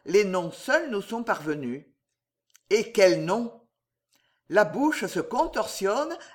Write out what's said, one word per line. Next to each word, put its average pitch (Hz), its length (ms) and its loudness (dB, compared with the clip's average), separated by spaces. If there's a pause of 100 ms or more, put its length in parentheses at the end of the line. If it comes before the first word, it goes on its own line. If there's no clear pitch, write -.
les 202 200 4
noms 185 260 -2
seuls 302 400 -2
nous 202 120 -4
sont 233 200 -8
parvenus. 147 640 -4 (840)
Et - 200 2
quels 175 340 6
noms ! 226 320 -2 (920)
La 202 160 4
bouche 226 420 -2
se 170 140 -4
contorsionne 254 920 -2 (220)